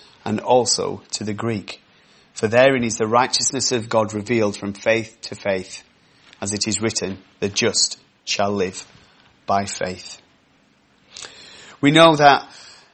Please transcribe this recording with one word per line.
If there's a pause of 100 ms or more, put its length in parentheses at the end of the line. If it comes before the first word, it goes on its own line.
(240)
and
also
to
the
Greek. (520)
For
therein
is
the
righteousness
of
God
revealed
from
faith
to
faith, (560)
as
it
is
written, (200)
'The
just (260)
shall
live (600)
by
faith.'" (1600)
We
know
that (460)